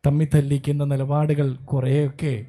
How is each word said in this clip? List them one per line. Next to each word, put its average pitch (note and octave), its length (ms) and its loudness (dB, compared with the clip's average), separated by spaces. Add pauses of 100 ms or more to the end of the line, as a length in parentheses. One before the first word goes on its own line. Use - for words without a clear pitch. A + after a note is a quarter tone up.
തമ്മിൽ D3 300 2
തല്ലിക്കുന്ന C#3+ 580 0
നിലപാടുകൾ C#3+ 560 0 (220)
കുറേയൊക്കെ C#3 640 0 (140)